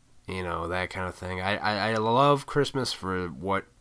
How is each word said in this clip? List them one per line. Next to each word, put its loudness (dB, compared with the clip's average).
you -4
know, -4
that -2
kind -4
of -6
thing. -6
I, 0
I, 0
I 0
love 4
Christmas 0
for -2
what, -2